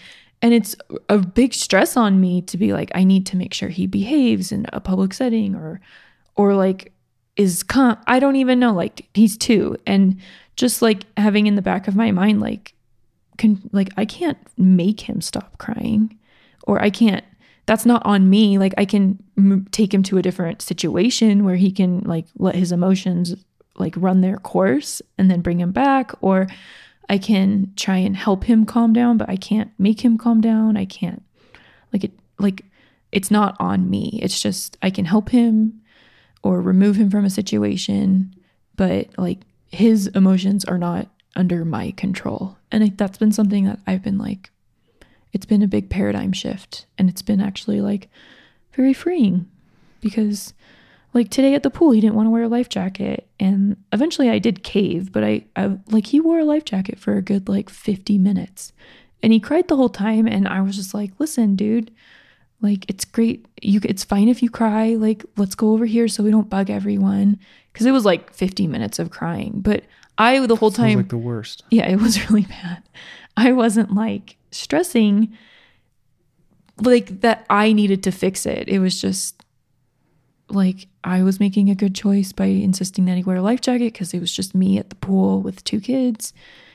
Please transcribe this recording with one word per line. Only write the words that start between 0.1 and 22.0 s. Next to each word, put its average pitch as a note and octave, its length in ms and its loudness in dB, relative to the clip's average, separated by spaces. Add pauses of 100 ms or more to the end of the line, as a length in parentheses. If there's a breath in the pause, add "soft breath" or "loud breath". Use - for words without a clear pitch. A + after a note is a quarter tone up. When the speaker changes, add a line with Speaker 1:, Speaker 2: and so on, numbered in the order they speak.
Speaker 1:
and A#3 120 4
it's A3+ 220 0 (340)
a G#3 80 4
big G3+ 360 2
stress G#3 420 0
on G3+ 240 2
me F3+ 240 2
to F#3 140 -10
be G#3+ 160 0
like, - 200 -6
"I F#3 100 2
need F#3+ 240 4
to F#3 100 -4
make - 160 -6
sure G3 160 -6
he F#3 180 -4
behaves G#3 640 0
in G3+ 220 -6
a - 60 -6
public F#3+ 340 -2
setting A3 420 -2
or, D#3+ 240 -12 (560 soft breath)
or, G3+ 200 4
like, F#3+ 360 0 (440)
is F#3 280 2
con-," B3 340 2 (100)
I B3+ 120 2
don't C#4 160 2
even B3+ 240 2
know, A#3+ 140 4
like, F#3 400 -6
he's G#3+ 240 4
two. - 400 0 (100)
And G3 300 2 (380 loud breath)
just, - 260 0
like, G#3+ 240 2 (120)
having G#3 300 2
in G3+ 80 2
the G3 60 0
back F#3 260 -4
of F#3+ 80 -2
my A3 160 2
mind, G#3 300 2
like, - 320 -8 (640)
can, G#3 340 0
like, F#3+ 260 0
I G#3 80 -2
can't D#4 320 -4 (200)
make F#3 440 4
him - 200 -8
stop - 360 -10
crying, A3 600 -4 (500 soft breath)
or G3+ 140 2
I G#3 80 2
can't, G3 340 0 (420 soft breath)
that's A3 200 0
not A#3+ 200 4
on G3 240 4
me. G3+ 280 4
Like, F#3+ 200 2
I G#3 80 2
can G3 360 0 (160)
m-, G3 340 4
take G3+ 220 0
him F#3+ 100 2
to F#3+ 140 0
a F3+ 40 2
different F3+ 400 -4
situation G3+ 840 0
where F#3 100 2
he F#3 160 2
can, F3+ 300 0